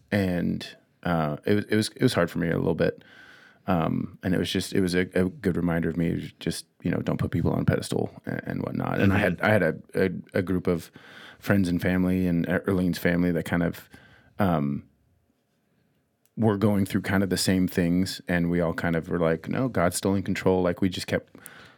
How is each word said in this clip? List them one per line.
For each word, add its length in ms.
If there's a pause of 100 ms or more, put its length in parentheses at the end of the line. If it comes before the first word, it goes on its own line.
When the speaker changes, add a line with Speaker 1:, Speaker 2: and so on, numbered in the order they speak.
(120)
Speaker 1:
And, 540 (380)
uh, 320 (100)
it 100
was, 100
it 100
was, 140
it 140
was 100
hard 180
for 80
me 100
a 80
little 180
bit. 280 (640)
Um, 560
and 100
it 60
was 100
just, 240
it 80
was 140
a, 60 (120)
a 120
good 300
reminder 340
of 80
me 140
to 280
just, 260 (160)
you 80
know, 120
don't 180
put 100
people 220
on 100
a 40
pedestal 440 (160)
and, 220
and 160
whatnot. 360
And 140
I 60
had, 180
Speaker 2:
Mm-hmm. 80
Speaker 1:
I 40
had 140
a, 120 (200)
a, 140 (300)
a 20
group 240
of 240 (500)
friends 300
and 100
family 460
and 220
Erlene's 500
family 340
that 140
kind 160
of, 260 (520)
um, 440 (1500)
were 200
going 280
through 160
kind 200
of 80
the 80
same 300
things. 600
And 220
we 120
all 120
kind 220
of 140
were 100
like, 300
"No, 180
God's 300
still 180
in 80
control." 400
Like, 180
we 80
just 180
kept 280 (420)